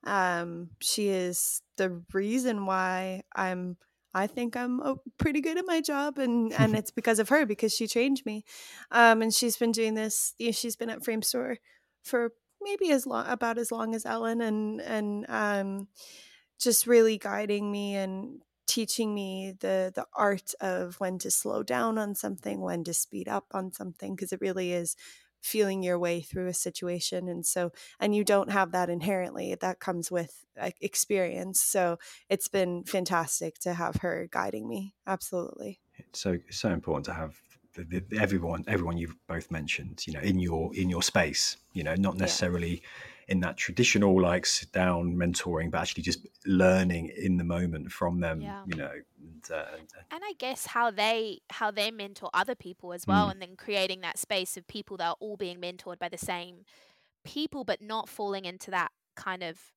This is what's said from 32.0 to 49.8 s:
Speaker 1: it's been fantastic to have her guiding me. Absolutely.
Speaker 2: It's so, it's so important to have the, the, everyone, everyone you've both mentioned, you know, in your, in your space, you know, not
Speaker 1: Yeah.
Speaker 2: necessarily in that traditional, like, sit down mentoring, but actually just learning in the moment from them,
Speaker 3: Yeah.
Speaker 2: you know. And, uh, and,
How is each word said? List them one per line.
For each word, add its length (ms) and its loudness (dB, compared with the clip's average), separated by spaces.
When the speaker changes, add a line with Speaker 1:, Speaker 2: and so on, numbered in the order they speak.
Speaker 1:
it's 220 0
been 340 2
fantastic 760 0
to 140 -2
have 240 -2
her 320 -2
guiding 380 -2
me. 260 -6
Absolutely. 720 -6
Speaker 2:
It's 240 -16
so, 140 0
it's 260 -6
so 120 0
important 340 -2
to 80 -6
have 260 -8
the, 340 -6
the, 100 -2
everyone, 480 0
everyone 300 0
you've 180 -4
both 220 -6
mentioned, 560 -6
you 80 -8
know, 60 -6
in 200 2
your, 360 0
in 140 2
your 140 0
space, 520 2
you 100 -4
know, 120 0
not 200 2
Speaker 1:
Yeah. 60 -2
Speaker 2:
necessarily 600 0
in 120 4
that 160 -2
traditional, 600 6
like, 280 4
sit 240 -2
down 440 2
mentoring, 540 0
but 120 -2
actually 200 -4
just 240 -2
learning 680 6
in 220 2
the 60 2
moment 480 -2
from 280 -2
them, 220 -2
Speaker 3:
Yeah. 240 -10
Speaker 2:
you 100 -6
know. 160 -8
And, 300 -16
uh, 220 -6
and, 80 -16